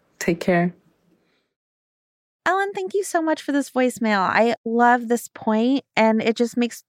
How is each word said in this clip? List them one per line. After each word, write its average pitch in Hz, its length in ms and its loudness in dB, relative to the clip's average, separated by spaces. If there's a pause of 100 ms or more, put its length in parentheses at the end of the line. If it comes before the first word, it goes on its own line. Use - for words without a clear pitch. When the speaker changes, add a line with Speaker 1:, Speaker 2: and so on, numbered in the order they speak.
Speaker 1:
<laughs> - 140 -20
Take 165 200 -2
care. 175 340 0 (1700)
Speaker 2:
Ellen, 392 300 0
thank 381 220 -6
you 403 80 0
so 339 180 -2
much 320 200 -2
for - 100 -8
this 277 180 0
voicemail. 233 520 0
I 220 340 2 (100)
love 240 440 2
this 240 180 -2
point, 233 580 0 (100)
and 220 280 2
it 226 120 0
just 240 220 -2
makes 240 320 -2